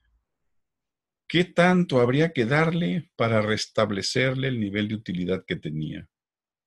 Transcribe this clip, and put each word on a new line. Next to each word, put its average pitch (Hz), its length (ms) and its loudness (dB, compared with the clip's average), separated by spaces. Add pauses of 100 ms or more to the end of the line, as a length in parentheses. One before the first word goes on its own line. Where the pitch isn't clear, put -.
(1300)
¿qué 175 180 2
tanto 175 560 4
habría 143 320 2
que 117 120 0
darle 165 680 -2
para 113 260 2
restablecerle 110 1080 -2
el 127 120 -4
nivel 104 280 -2
de 110 80 -6
utilidad 92 500 -6
que 90 100 -4
tenía 78 540 -8 (580)